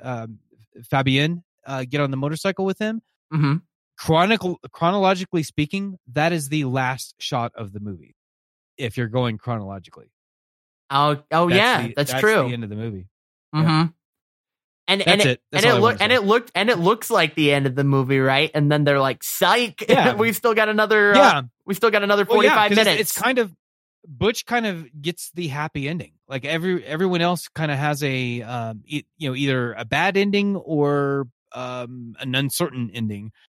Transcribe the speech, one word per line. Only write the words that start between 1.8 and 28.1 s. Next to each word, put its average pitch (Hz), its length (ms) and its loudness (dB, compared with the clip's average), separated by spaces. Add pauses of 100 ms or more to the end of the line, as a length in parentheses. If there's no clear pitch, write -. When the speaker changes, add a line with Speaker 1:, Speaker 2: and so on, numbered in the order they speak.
Speaker 1:
get 143 120 -2
on 139 100 0
the 135 60 -4
motorcycle 160 480 -4
with 190 140 -2
him, 220 220 -4 (320)
Speaker 2:
Mm-hmm. 147 220 0 (420)
Speaker 1:
chronicle-, 180 600 2 (140)
chronologically 185 680 0
speaking, 190 540 -6 (140)
that 151 220 0
is 147 160 -4
the 151 160 -2
last 127 520 -4
shot 120 380 -6
of 104 160 -12
the 104 80 -14
movie. 92 360 -14 (600)
If 123 200 -6
you're 120 100 -2
going 117 300 -2
chronologically. 98 720 -12 (840)
Speaker 2:
Oh, 147 380 2
oh, 165 180 4
Speaker 1:
That's 175 80 4
Speaker 2:
yeah, 202 300 2
Speaker 1:
the, 117 80 -10
Speaker 2:
that's 143 160 -2
Speaker 1:
that's 127 100 0
Speaker 2:
true. 214 120 4 (160)
Speaker 1:
the 123 40 -4
end 117 120 -6
of 101 40 -8
the 104 60 -8
movie. 104 320 -8 (480)
Speaker 2:
Mm-hmm. 156 140 2
Speaker 1:
Yeah. 160 180 2 (1000)
Speaker 2:
And, 196 120 2
Speaker 1:
That's - 100 -2
Speaker 2:
and 202 100 4
it, 185 60 4
Speaker 1:
it. 123 140 0 (100)
That's 190 120 2
Speaker 2:
and 233 60 6
it - 0 -
Speaker 1:
all 220 80 4
I - 20 2
Speaker 2:
look-, 196 40 4
Speaker 1:
wanted 226 160 2
to 196 40 0
Speaker 2:
and 214 80 2
Speaker 1:
say. 247 60 6
Speaker 2:
it 220 60 0
looked, 226 320 2
and 202 140 2
it 214 100 2
looks 202 300 0
like 170 260 2
the 143 180 4
end 139 120 2
of 127 100 -2
the 143 100 0
movie, 135 340 2
right? 135 340 2
And 147 160 2
then 147 140 2
they're 143 160 4
like, 135 240 -2
"Psych, 214 640 0
<laughs> - 40 0
Speaker 1:
Yeah. 247 260 4
Speaker 2:
we've 220 200 2
still 233 180 0
got 214 140 2
another, 208 460 2
uh, 202 40 6
Speaker 1:
Yeah. 214 240 6 (240)
Speaker 2:
we 196 100 -4
still 226 160 2
got 208 120 2
another 202 220 2
Speaker 1:
Well, 214 180 4
yeah, 208 60 6
Speaker 2:
forty-five 208 220 4
Speaker 1:
'cause 202 80 4
it's, 220 60 4
Speaker 2:
minutes." 190 160 2 (100)
Speaker 1:
it's - 100 -6
kind 247 180 0
of, 202 160 -4 (500)
Butch 175 400 -4
kind 233 200 -2
of 160 360 -8
gets 165 300 -8
the 170 160 -6
happy 143 400 -6
ending. 170 260 -8 (140)
Like, 131 160 -8
every, 165 400 -2
everyone 175 380 -2
else 175 260 0
kind 160 240 -4
of 139 60 -2
has 147 260 -2
a, 127 380 -4